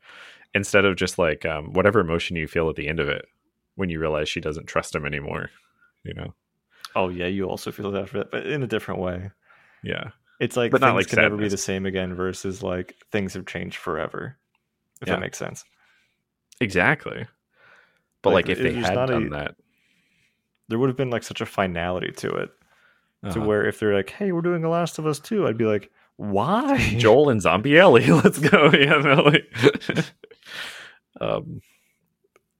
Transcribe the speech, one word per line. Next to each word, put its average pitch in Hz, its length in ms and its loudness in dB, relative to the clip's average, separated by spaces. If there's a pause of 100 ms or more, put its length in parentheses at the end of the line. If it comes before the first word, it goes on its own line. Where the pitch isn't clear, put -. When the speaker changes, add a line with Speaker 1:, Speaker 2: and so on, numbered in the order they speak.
(540)
Speaker 1:
Instead 98 320 4
of 92 100 4
just, 90 220 -4
like, 80 280 0
um, 80 280 -6
whatever 101 260 4
emotion 85 360 -2
you 78 120 -4
feel 80 220 -2
at 73 60 -4
the 73 120 -8
end 80 120 -4
of 71 100 0
it - 160 -6 (500)
when 92 140 -4
you 80 100 -6
realize 78 300 -2
she - 120 -6
doesn't 78 260 -8
trust - 280 -4
him 76 100 -4
anymore, 73 440 -8 (540)
you - 100 -12
know? - 200 -12 (640)
Speaker 2:
Oh, 92 140 0
yeah, 87 160 -6
you 95 240 -4
also - 220 -8
feel 101 200 -8
that 98 180 -4
for 104 100 -6
that, - 120 -8
but - 140 -6
in 143 160 -4
a 120 60 -4
different 101 340 -4
way. 90 300 -6 (520)
Speaker 1:
Yeah. - 280 -8 (280)
Speaker 2:
It's 120 180 -4
like 120 140 0
Speaker 1:
But 131 100 4
not 135 80 6
Speaker 2:
things 98 80 2
Speaker 1:
like 95 100 2
Speaker 2:
can - 140 2
never 90 160 2
be 104 80 -2
Speaker 1:
sadness. 98 80 -2
Speaker 2:
the 95 120 -2
same 95 220 -2
again 92 260 -4
versus, 92 480 -6
like, 90 340 -6 (160)
things 98 220 -2
have 92 140 -10
changed 92 300 -10
forever, - 600 -6 (640)
if - 60 -12
Speaker 1:
Yeah. 90 80 -2
Speaker 2:
that - 60 -4
makes - 180 -10
sense. - 240 -12 (960)
Speaker 1:
Exactly. 101 680 -2 (960)
But, 95 120 4
Speaker 2:
Like, 90 140 4
Speaker 1:
like, 92 60 0
if 90 60 -4
Speaker 2:
it, - 40 -2
Speaker 1:
they - 100 2
Speaker 2:
there's 117 140 -2
Speaker 1:
had 95 80 0
Speaker 2:
not 127 140 0
Speaker 1:
done 117 180 0
Speaker 2:
a, - 40 -6
Speaker 1:
that. 73 240 -8 (1120)
Speaker 2:
there 113 100 -2
would 131 120 2
have 123 80 -4
been, 131 120 -2
like, 117 140 -2
such - 180 -8
a - 60 -4
finality 90 640 -2
to - 240 -8
it, - 160 -6 (720)
to 104 60 -8
Speaker 1:
Uh-huh. 107 120 -4
Speaker 2:
where 107 240 2
if 101 140 -2
they're 104 160 2
like, 98 160 0
"Hey, 202 200 -4
we're 170 100 -2
doing 175 200 -2
The 165 80 -2
Last 170 300 -2
of 156 80 -4
Us 147 120 -2
two," 190 280 -2
I'd 113 100 -2
be 117 80 2
like, 104 260 0 (260)
"Why?" 170 600 0
<laughs> 110 220 0
Speaker 1:
Joel 123 300 6
and 110 120 2
Zombie 104 360 2
Ellie, 135 280 8
<laughs> 131 60 4
let's 160 280 4
go. 151 320 6
Yeah, 143 300 6
no, 147 220 4
like, - 880 2 (280)
<laughs> - 800 -16
um, 55 400 -4 (1000)